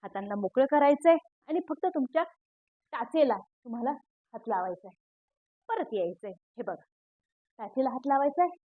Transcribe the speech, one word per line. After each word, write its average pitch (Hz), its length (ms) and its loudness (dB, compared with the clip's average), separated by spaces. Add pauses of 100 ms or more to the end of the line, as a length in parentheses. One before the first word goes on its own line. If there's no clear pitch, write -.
हातांना 202 360 -8
मोकळं 254 300 2
करायचंय 294 460 6 (320)
आणि 320 200 -2
फक्त 320 260 -4
तुमच्या 247 280 -2 (680)
टाचेला 254 460 2
तुम्हाला 233 520 -8 (440)
हात 220 140 -14
लावायचा 185 400 -4
आहे, 180 80 -20 (720)
परत 403 260 -6
यायचंय. 190 380 -4
हे - 300 -16
बघा, 190 200 -8 (760)
टाचेला 247 320 -4
हात 254 160 -8
लावायचा 277 360 2
आहे 359 240 0